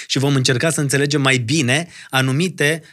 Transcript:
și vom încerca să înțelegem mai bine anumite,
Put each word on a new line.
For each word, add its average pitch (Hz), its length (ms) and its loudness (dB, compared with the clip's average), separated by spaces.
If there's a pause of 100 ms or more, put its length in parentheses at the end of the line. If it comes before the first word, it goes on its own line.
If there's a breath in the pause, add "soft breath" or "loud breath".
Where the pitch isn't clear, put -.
și - 120 -2
vom 139 160 2
încerca 131 360 0
să 151 100 -2
înțelegem 143 400 0
mai 135 160 2
bine 135 520 0 (220 loud breath)
anumite, 151 720 0 (100)